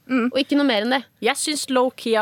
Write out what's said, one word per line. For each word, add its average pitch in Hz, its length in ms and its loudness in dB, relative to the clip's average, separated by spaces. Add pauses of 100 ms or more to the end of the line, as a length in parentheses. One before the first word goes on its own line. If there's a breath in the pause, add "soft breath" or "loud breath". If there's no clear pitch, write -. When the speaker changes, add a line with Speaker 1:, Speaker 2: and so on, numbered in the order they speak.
Speaker 1:
Mm. 247 220 2
Speaker 2:
og 262 60 -2
ikke 269 180 0
noe 285 100 4
mer 226 180 2
enn 233 80 -2
det. 262 120 0 (180)
Speaker 1:
Jeg 240 140 0
synes 294 340 -4
low-key 254 520 0